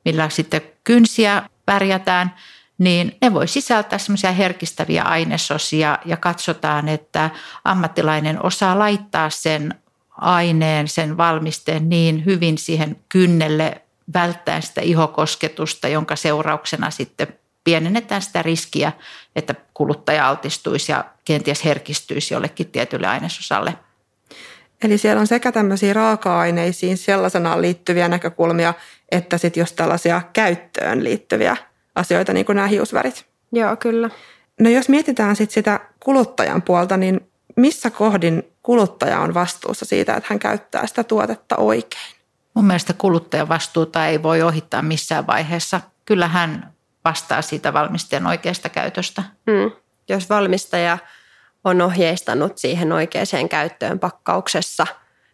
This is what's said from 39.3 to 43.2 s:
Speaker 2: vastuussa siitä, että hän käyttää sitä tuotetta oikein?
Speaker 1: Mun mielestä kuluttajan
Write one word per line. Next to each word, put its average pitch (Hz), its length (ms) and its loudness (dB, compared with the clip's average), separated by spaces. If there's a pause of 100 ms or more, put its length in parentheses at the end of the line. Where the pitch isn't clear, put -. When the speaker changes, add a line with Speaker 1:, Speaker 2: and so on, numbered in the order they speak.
Speaker 2:
vastuussa - 500 -4
siitä, - 300 0
että 214 160 -4
hän 208 80 0
käyttää 208 480 -4
sitä 226 180 -4
tuotetta 220 520 -2
oikein? - 580 -2 (400)
Speaker 1:
Mun 220 100 4
mielestä 180 280 2
kuluttajan 165 560 0